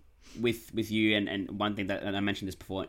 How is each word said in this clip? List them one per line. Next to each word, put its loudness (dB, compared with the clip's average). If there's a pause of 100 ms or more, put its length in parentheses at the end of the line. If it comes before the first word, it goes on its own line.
(380)
with, 0
with -2
you, 4
and, 2
and -4
one 2
thing -2
that, -2
and -2
I 0
mentioned 0
this -6
before -6